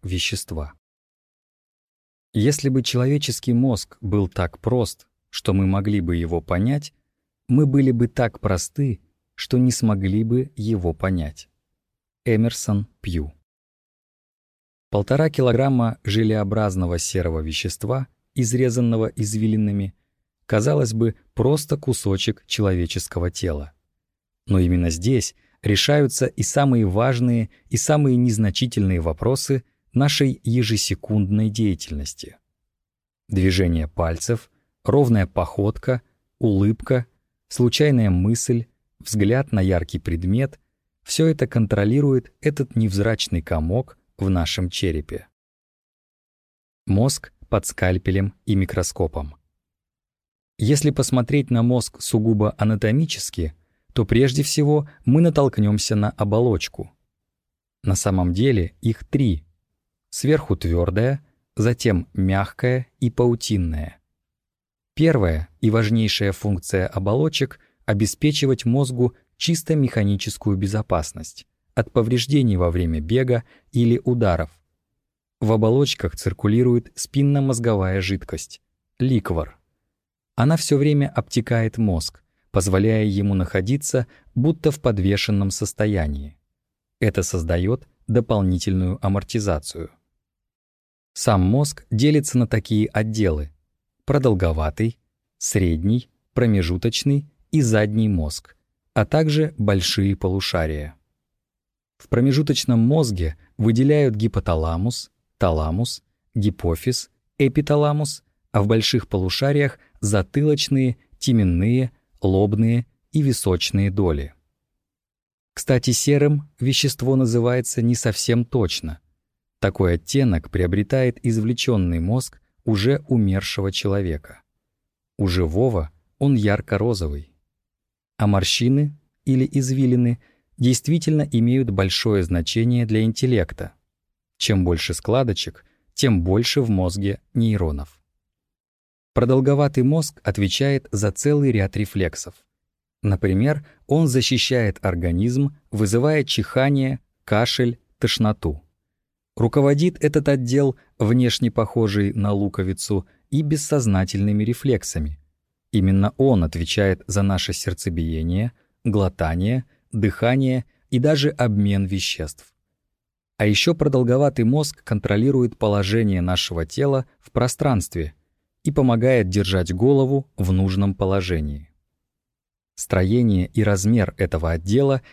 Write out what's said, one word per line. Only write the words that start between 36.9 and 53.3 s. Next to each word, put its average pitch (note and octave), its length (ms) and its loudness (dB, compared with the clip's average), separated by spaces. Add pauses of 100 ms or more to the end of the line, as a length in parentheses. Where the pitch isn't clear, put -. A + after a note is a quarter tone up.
случайная B2 640 2
мысль, A2+ 560 0 (340)
взгляд A2 520 0
на G2+ 100 0
яркий F2+ 380 -2
предмет — F#2 600 -4 (440)
все - 240 0
это D3+ 200 0
контролирует A#2+ 960 0
этот D3 340 -4
невзрачный G2+ 680 0
комок E2+ 560 -4 (200)
в G2 120 -2
нашем F2+ 400 -2
черепе. - 580 -6 (1600)
Мозг A2 480 0 (160)
под G#2 160 -2
скальпелем F#2 680 0 (120)
и G#2 100 0
микроскопом. E2+ 800 -4 (1200)
Если C#3+ 340 2
посмотреть C3+ 580 0
на A#2 120 2
мозг A#2+ 400 0
сугубо G#2+ 560 0
анатомически — G#2+ 960 -2 (400)